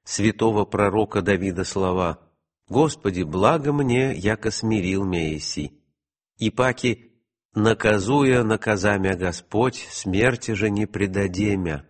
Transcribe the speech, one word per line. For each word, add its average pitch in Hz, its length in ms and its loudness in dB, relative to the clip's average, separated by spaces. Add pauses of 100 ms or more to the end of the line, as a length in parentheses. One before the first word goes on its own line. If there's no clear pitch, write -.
святого 104 640 0
пророка 101 560 0
Давида 92 420 0
слова: 92 560 -2 (480)
"Господи, 104 540 0
благо 110 500 2
мне, 135 440 0
яко 107 340 -2
смирил 98 560 -2
мя 85 240 0
еси. 73 500 -8 (600)
И 113 100 0
паки, 123 640 -2 (420)
наказуя, 113 880 4
наказа 104 560 2
мя 95 180 0
Господь, 92 760 -2
смерти 113 600 0
же 104 200 -2
не 104 160 -2
предаде 98 680 -2
мя". 80 320 -4